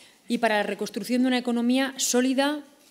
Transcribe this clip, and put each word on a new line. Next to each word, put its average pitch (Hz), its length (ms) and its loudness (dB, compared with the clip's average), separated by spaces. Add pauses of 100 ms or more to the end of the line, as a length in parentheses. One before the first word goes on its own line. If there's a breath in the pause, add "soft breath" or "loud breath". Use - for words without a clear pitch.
(280 loud breath)
y 233 120 -2
para 214 180 2
la 202 60 2
reconstrucción 208 580 -4
de 254 80 4
una 254 80 2
economía 247 580 0
sólida, 262 640 0 (320)